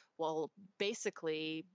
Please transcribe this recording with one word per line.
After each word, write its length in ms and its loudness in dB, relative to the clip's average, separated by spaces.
will 320 2
basically 840 0